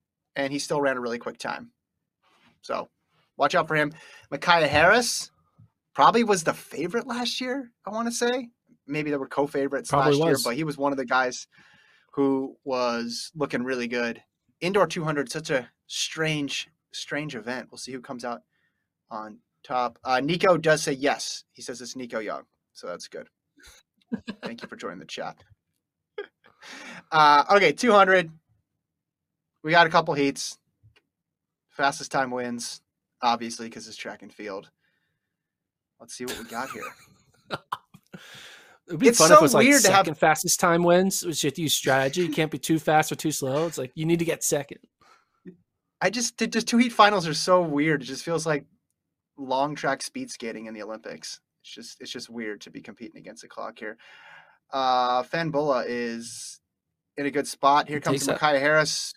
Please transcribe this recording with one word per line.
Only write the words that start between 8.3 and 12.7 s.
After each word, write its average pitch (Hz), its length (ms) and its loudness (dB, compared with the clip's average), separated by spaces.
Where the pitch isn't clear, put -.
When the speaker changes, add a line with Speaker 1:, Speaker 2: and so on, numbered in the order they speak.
Speaker 1:
Maybe 151 240 -4
there 143 100 -2
were 127 80 -6
co-favorites 139 600 -2
Speaker 2:
Probably 143 220 4
Speaker 1:
last 147 120 4
year, 165 80 4
Speaker 2:
was. 135 120 2
Speaker 1:
but 120 120 -2
he 160 80 -2
was 147 140 -4
one 139 140 0
of 135 60 -2
the 131 60 -4
guys 127 420 0
who 139 520 0
was 120 720 -4